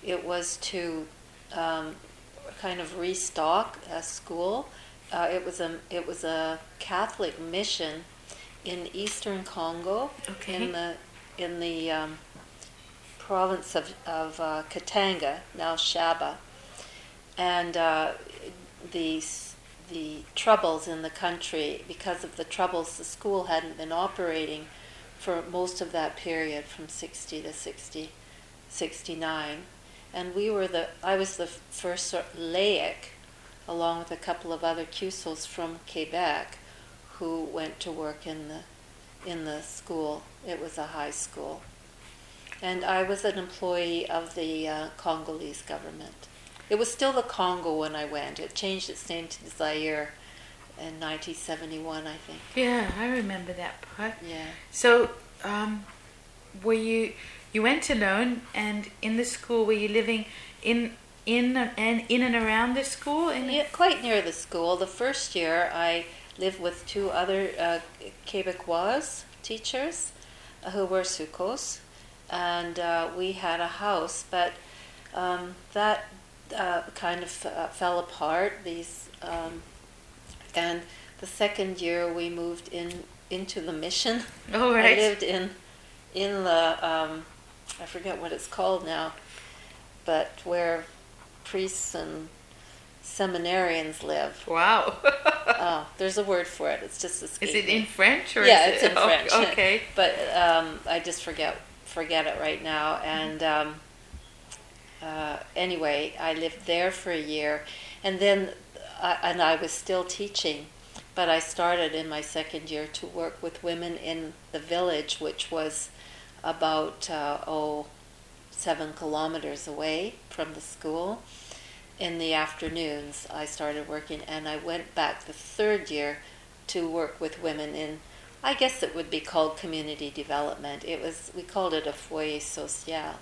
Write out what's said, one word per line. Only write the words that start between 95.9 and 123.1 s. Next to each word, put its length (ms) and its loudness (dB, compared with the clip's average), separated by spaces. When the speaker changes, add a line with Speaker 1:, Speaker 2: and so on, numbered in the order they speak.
Speaker 1:
there's 200 0
a 60 2
word 240 4
for 220 -2
it. 140 0
It's 160 -10
just 240 -4
Speaker 2:
Is 80 -8
Speaker 1:
escaped 240 -2
Speaker 2:
it 100 2
Speaker 1:
me. 120 4
Speaker 2:
in 80 2
French, 500 6
or 100 8
Speaker 1:
Yeah, 220 12
Speaker 2:
is 80 6
Speaker 1:
it's 80 4
Speaker 2:
it 80 10
Speaker 1:
in 60 6
Speaker 2:
oh, 100 8
Speaker 1:
French. 240 8
Speaker 2:
okay. 300 6
Speaker 1:
But, 180 6
um, 520 6
I 120 2
just 240 -4
forget, 320 -2
forget 420 0
it 120 -2
right 240 0
now. 340 2
And, 440 0
um, 340 4
uh, 360 -4
anyway, 640 2
I 140 2
lived 320 -4
there 260 4
for 200 -4
a 100 0
year, 420 0
and 160 0
then 320 6
I, 200 4
and 200 4
I 140 8
was 160 -2
still 320 0
teaching, 640 -2
but 160 4
I 100 8
started 540 2
in 160 -2
my 120 -2
second 500 -4
year 160 -4
to 180 -8
work 380 -6
with 200 -6
women 340 -2
in 360 -6
the 80 -4
village, 600 0
which 320 -4
was 380 -2
about, 640 0
uh, 360 0
oh, 420 -2
seven 420 -2
kilometers 720 -2
away 480 -2
from 240 -6
the 80 -12
school. 600 -4
In 180 -4
the 160 0
afternoons, 1000 -2